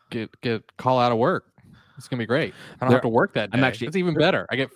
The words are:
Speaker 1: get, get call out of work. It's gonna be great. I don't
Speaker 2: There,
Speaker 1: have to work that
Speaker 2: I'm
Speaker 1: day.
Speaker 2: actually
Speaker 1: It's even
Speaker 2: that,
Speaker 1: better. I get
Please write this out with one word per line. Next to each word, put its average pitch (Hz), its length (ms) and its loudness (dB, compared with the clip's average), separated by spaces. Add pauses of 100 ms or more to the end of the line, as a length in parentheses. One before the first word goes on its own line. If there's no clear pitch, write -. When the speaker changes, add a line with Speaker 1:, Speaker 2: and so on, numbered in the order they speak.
(100)
Speaker 1:
get, 113 300 -8
get 117 360 -6
call 127 220 2
out 120 140 4
of 113 60 2
work. 143 280 0 (500)
It's 131 100 -18
gonna 123 140 -6
be 110 60 -6
great. 117 280 -2 (220)
I - 80 -6
don't 127 60 2
Speaker 2:
There, 120 80 6
Speaker 1:
have 123 40 -4
to 123 60 -2
work 143 260 2
that 107 180 -2
Speaker 2:
I'm 123 80 2
Speaker 1:
day. 131 60 4
Speaker 2:
actually 120 220 -4
Speaker 1:
It's 160 80 -4
even 180 180 0
Speaker 2:
that, 156 60 0
Speaker 1:
better. 151 300 2
I 113 60 -4
get 131 200 -2